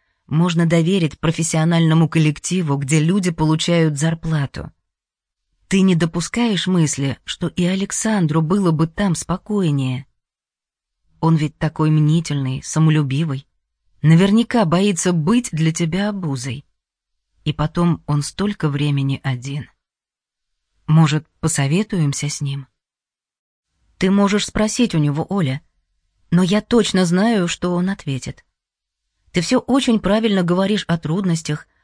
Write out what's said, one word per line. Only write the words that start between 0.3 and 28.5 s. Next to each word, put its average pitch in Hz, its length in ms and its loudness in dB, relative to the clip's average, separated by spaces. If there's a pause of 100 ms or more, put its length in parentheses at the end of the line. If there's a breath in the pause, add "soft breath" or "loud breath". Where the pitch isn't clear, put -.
доверить 165 560 0
профессиональному 165 880 2
коллективу, 151 680 0
где 143 220 0
люди 180 300 0
получают 160 680 0
зарплату. 160 760 -4 (960)
Ты 190 140 2
не 190 120 4
допускаешь 175 720 -2
мысли, 147 580 0
что - 240 -8
и 175 180 -2
Александру 190 720 -2
было 175 300 0
бы 160 160 2
там 185 280 -2
спокойнее? 147 920 -4 (1120)
Он 160 160 4
ведь 151 220 -4
такой 156 320 -2
мнительный, 147 720 0
самолюбивый. 151 840 0 (540)
Наверняка 202 640 4
боится 180 480 0
быть 190 400 0
для 160 180 0
тебя 175 380 -2
обузой. 139 560 -8 (800)
И 151 80 -2
потом 165 540 0
он 147 160 0
столько 196 480 -4
времени 139 520 -2
один. 131 460 -6 (1200)
Может, 151 400 2 (120)
посоветуемся 151 920 -2
с - 100 -10
ним? 139 260 -6 (1300)
Ты 190 120 2
можешь 202 360 2
спросить 214 480 -2
у 165 40 2
него, 147 300 0
Оля, 156 320 -2 (720)
но 175 120 4
я 208 200 2
точно 196 420 2
знаю, 185 420 2
что 175 280 -4
он 180 160 -2
ответит. - 560 -8 (880)